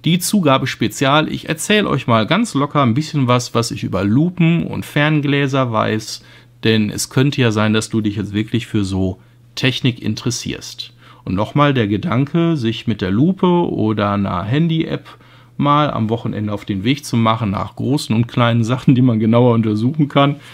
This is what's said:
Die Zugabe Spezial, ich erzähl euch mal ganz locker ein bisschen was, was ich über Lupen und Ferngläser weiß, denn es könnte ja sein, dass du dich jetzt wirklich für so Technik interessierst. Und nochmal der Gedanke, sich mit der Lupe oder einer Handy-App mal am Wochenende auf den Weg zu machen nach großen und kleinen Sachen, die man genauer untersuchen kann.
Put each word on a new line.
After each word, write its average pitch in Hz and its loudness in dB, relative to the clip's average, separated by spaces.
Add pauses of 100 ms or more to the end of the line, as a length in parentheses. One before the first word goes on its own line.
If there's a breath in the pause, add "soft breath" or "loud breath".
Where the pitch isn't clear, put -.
Die 175 2
Zugabe 143 2
Spezial, 143 0
ich 135 -8
erzähl 208 0
euch 135 -2
mal 113 2
ganz 208 0
locker 143 0
ein 117 2
bisschen 139 0
was, 123 0
was 117 -2
ich 107 -8
über 104 -2
Lupen 165 2
und - -8
Ferngläser 143 0
weiß, 110 -2 (400 loud breath)
denn 110 2
es - -6
könnte 139 0
ja 120 4
sein, 107 0
dass 110 0
du 113 0
dich 104 -2
jetzt 101 -6
wirklich 110 -2
für 104 0
so 95 -2 (340 soft breath)
Technik 127 -2
interessierst. - -8 (320 loud breath)
Und 92 -4
nochmal 143 0
der 113 0
Gedanke, 143 0
sich 113 -4
mit 110 -2
der 92 -2
Lupe 160 2
oder 110 0
einer 98 -2
Handy-App 160 -2 (480 soft breath)
mal 143 2
am 113 -2
Wochenende 104 -4
auf 104 -8
den 95 -4
Weg 135 -2
zu - -4
machen 113 2
nach 98 -6
großen 120 -2
und 117 2
kleinen 117 2
Sachen, 127 2
die 123 4
man 120 2
genauer 117 4
untersuchen 117 0
kann. 143 2 (180 loud breath)